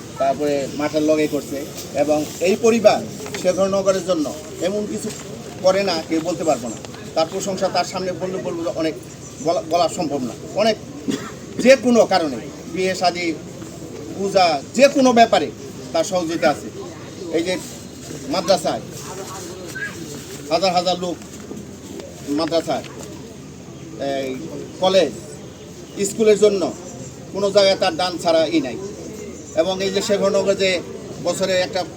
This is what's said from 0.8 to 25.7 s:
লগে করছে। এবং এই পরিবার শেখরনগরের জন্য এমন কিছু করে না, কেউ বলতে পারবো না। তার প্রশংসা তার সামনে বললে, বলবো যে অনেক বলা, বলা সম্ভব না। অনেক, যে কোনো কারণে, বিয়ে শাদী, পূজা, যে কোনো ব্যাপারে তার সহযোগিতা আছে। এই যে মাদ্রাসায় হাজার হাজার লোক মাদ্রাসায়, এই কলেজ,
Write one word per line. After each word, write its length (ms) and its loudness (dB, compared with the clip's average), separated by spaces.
লগে 240 4
করছে। 380 -4
এবং 320 2
এই 220 4
পরিবার 400 6
শেখরনগরের 640 2
জন্য 280 0
এমন 300 0
কিছু 180 -4
করে 220 4
না, 260 -2
কেউ 140 2
বলতে 200 -2
পারবো 260 2
না। 60 -8
তার 160 2
প্রশংসা 380 -2
তার 160 0
সামনে 260 -4
বললে, 260 -4
বলবো 260 -6
যে 120 -2
অনেক 180 -2
বলা, 260 0
বলা 200 4
সম্ভব 340 -2
না। 100 -4
অনেক, 200 4
যে 160 10
কোনো 300 6
কারণে, 320 2
বিয়ে 220 0
শাদী, 380 0
পূজা, 440 4
যে 120 10
কোনো 260 6
ব্যাপারে 380 6
তার 100 2
সহযোগিতা 460 0
আছে। 200 -2
এই 60 2
যে 140 -2
মাদ্রাসায় 520 2
হাজার 240 4
হাজার 260 2
লোক 160 -4
মাদ্রাসায়, 540 0
এই 360 -4
কলেজ, 320 6